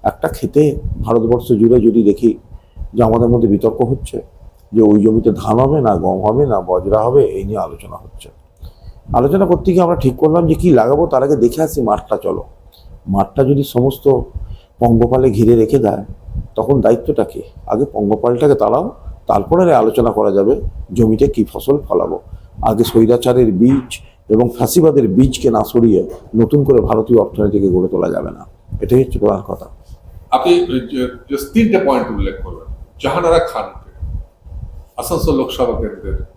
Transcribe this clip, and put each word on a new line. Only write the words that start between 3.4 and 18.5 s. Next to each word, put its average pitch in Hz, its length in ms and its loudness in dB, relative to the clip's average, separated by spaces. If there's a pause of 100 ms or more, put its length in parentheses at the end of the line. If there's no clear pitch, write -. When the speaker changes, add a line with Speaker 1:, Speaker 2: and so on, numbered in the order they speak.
Speaker 1:
বিতর্ক 110 260 -2 (120)
হচ্ছে - 260 -8 (580)
যে 113 140 4
ওই 104 140 6
জমিতে 110 280 2 (100)
ধান 110 220 0
হবে 143 240 2
না 107 40 2 (120)
গম 92 140 -2 (100)
হবে 120 240 2
না 104 60 0 (120)
বজরা 92 360 0
হবে, 131 160 2 (160)
এই 95 100 -6
নিয়ে 104 200 -6
আলোচনা - 360 -18
হচ্ছে। - 260 -20 (880)
আলোচনা 147 340 2
করতে - 200 0
গিয়ে 175 160 4
আমরা 170 160 -2
ঠিক 127 180 0
করলাম 160 280 2
যে 131 120 2
কী 175 80 2 (100)
লাগাবো, 135 320 2
তার 131 120 2
আগে 143 200 0
দেখে 120 180 0
আসি 156 180 -2 (100)
মাঠটা, 104 260 -2 (100)
চলো। 87 180 -6 (680)
মাঠটা 98 360 0
যদি 139 140 0 (120)
সমস্ত 131 300 -2 (760)
পঙ্গপালে 120 460 4 (100)
ঘিরে 113 240 4
রেখে 127 240 2
দেয়, 98 180 -2 (540)
তখন 127 180 0 (100)
দায়িত্বটা 113 460 0
কে? - 100 -14 (300)
আগে 120 220 0
পঙ্গপালটাকে 120 680 0